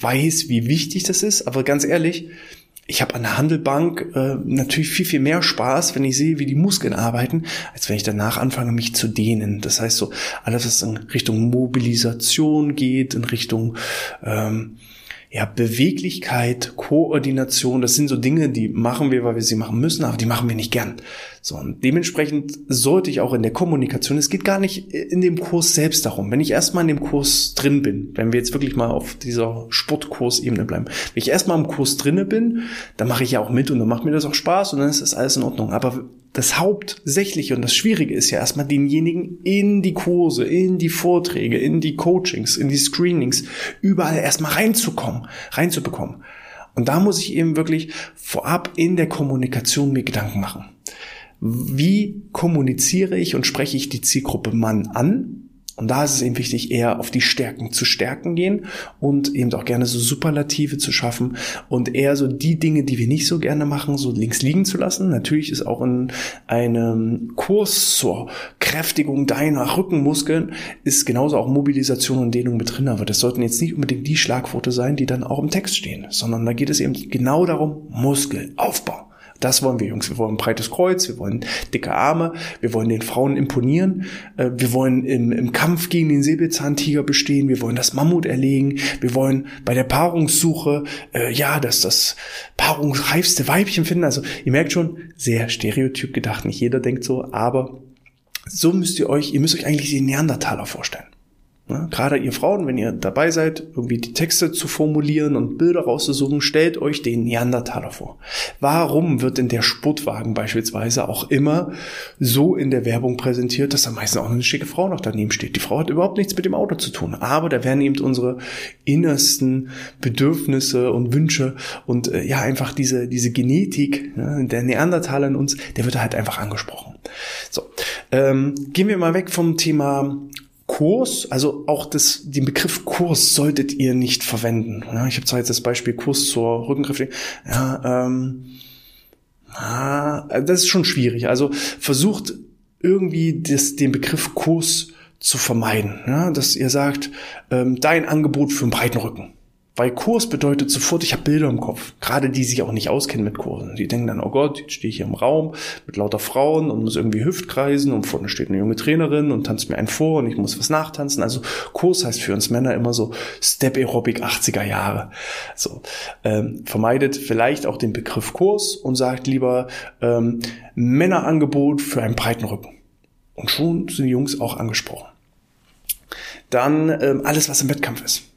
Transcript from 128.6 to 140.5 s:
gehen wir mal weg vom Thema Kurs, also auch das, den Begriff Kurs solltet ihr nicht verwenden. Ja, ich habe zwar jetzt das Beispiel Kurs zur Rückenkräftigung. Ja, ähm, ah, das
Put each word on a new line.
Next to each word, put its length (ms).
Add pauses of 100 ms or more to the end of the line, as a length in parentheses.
gehen 160
wir 80
mal 160
weg 160
vom 260
Thema 640 (500)
Kurs, 640
also 380
auch 180
das, 440
den 160
Begriff 400
Kurs 500
solltet 380
ihr 200
nicht 300
verwenden. 640
Ja, 200
ich 120
habe 80
zwar 140
jetzt 100
das 100
Beispiel 340
Kurs 360
zur 400
Rückenkräftigung. 440 (320)
Ja, 600
ähm, 400 (1040)
ah, 920
das 220